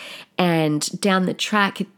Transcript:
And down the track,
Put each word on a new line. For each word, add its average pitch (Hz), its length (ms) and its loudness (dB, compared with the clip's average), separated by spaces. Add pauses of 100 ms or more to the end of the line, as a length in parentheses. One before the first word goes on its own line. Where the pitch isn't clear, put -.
(380)
And 160 600 2
down 190 280 2
the 180 80 -2
track, 202 480 0 (160)